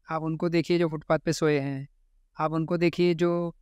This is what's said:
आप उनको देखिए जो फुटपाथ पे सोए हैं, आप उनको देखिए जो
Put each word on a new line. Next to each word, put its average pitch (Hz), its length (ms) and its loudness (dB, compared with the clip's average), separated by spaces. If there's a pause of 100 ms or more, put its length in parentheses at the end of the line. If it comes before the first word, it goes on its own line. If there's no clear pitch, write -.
(100)
आप 160 120 -4
उनको 160 260 -2
देखिए 170 300 2
जो 170 100 2
फुटपाथ 156 300 -2
पे 160 140 -2
सोए 151 260 2
हैं, 139 300 -6 (520)
आप 156 120 -2
उनको 160 240 -2
देखिए 175 380 2
जो 170 480 0